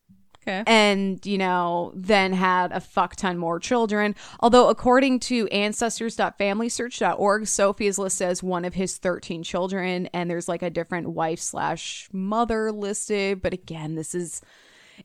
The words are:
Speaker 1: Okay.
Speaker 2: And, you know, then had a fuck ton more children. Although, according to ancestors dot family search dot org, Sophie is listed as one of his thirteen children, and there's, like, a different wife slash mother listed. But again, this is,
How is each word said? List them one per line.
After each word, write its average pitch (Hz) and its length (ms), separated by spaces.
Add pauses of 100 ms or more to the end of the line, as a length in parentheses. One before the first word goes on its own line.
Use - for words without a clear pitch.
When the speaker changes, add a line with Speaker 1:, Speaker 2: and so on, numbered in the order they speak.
(460)
Speaker 1:
Okay. 196 200
Speaker 2:
And, 202 580
you 196 140
know, 180 560
then 190 400
had 180 380
a 175 80
fuck - 360
ton 180 220
more 170 200
children. 208 560 (260)
Although, 233 280
according 254 520
to 240 280
ancestors 214 680
dot 190 200
family 202 320
search 240 300
dot 185 200
org, 208 280
Sophie 202 400
is 196 120
listed 190 300
as 180 140
one 180 240
of 175 80
his 185 240
thirteen 175 440
children, 180 680
and 175 180
there's, 170 160
like, 170 160
a 180 60
different 170 400
wife 165 320
slash - 720
mother 220 580
listed. 202 680
But 180 140
again, 160 400
this 160 200
is, 175 280 (640)